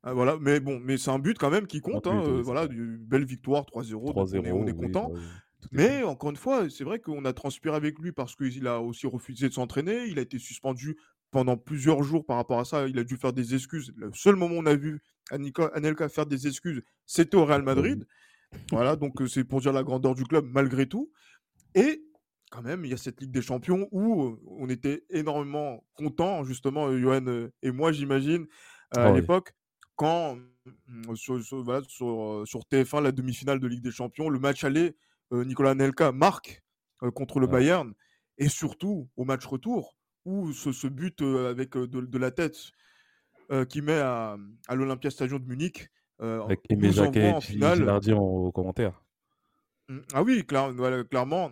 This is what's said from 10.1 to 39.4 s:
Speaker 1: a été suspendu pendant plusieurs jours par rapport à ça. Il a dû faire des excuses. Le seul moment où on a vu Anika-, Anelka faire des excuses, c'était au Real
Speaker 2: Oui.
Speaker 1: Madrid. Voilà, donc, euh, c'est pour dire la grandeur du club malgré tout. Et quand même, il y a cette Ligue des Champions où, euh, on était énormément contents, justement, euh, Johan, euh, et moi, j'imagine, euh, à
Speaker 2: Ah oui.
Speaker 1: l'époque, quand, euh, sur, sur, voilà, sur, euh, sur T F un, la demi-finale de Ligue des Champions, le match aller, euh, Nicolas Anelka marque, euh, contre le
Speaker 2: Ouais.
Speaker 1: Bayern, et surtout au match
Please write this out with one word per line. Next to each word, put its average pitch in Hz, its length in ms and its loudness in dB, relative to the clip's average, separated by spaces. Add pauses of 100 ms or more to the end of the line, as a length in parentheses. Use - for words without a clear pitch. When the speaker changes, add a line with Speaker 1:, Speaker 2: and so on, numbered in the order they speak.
Speaker 1:
a 131 40 -2
été 127 160 -6
suspendu 135 580 -6 (340)
pendant 127 280 2
plusieurs 147 440 2
jours 151 220 0
par 123 120 -2
rapport 120 220 0
à 123 80 0
ça. 143 200 -2
Il 131 120 -2
a 120 60 0
dû 123 120 -4
faire 127 180 0
des 127 200 -2
excuses. 131 420 -6
Le 110 180 -10
seul 196 220 6
moment 170 200 0
où - 20 0
on 160 80 0
a 147 100 6
vu 151 260 -4 (280)
Anika-, 143 440 -2
Anelka 151 340 -2
faire 151 180 -4
des 139 200 -4
excuses, 139 360 -6 (220)
c'était - 320 4
au 165 80 10
Real 143 160 6
Speaker 2:
Oui. 135 60 -2
Speaker 1:
Madrid. 139 400 2 (640)
Voilà, 127 260 2
donc, 143 240 -4
euh, 131 60 0
c'est 127 180 0
pour 135 160 0
dire 135 140 2
la 131 80 2
grandeur 131 320 2
du 131 100 -2
club 147 220 2
malgré 131 400 2
tout. 254 240 -6 (640)
Et 302 300 4 (480)
quand 120 100 -14
même, 160 220 -6
il 127 80 -6
y - 20 -2
a - 20 -6
cette - 240 -10
Ligue 135 120 -12
des 127 100 0
Champions 180 480 -2
où, 202 320 2
euh, 113 240 -4
on 131 220 -10
était 139 420 -2
énormément 147 720 -4 (140)
contents, 160 480 -2
justement, 139 420 -2
euh, 131 140 2
Johan, 131 260 4
euh, 120 260 -4 (100)
et 131 100 -2
moi, 151 180 2
j'imagine, 143 520 2 (540)
euh, 123 40 4
à 120 60 6
Speaker 2:
Ah 104 40 10
oui. 95 100 8
Speaker 1:
l'époque, 175 360 2 (400)
quand, 156 420 0 (300)
euh, 117 480 -12
sur, 123 260 -6
sur, 131 220 -8
voilà, 127 240 -2
sur, - 180 -8 (160)
euh, 107 240 -6
sur - 180 -12
T 131 200 4
F 135 100 -4
un, 147 60 2
la 139 100 4
demi-finale 131 480 -2
de 127 80 -2
Ligue 120 160 -4
des 123 80 -4
Champions, 131 380 -6
le 139 100 0
match 135 240 0
aller, 151 320 2 (380)
euh, 123 120 0
Nicolas 135 260 2
Anelka 135 420 4
marque, 156 500 0 (400)
euh, 123 80 -2
contre 135 300 -4
le 127 60 6
Speaker 2:
Ouais. 127 80 2
Speaker 1:
Bayern, 139 380 4 (460)
et 147 100 2
surtout 165 680 -4
au 123 80 -4
match 131 220 -2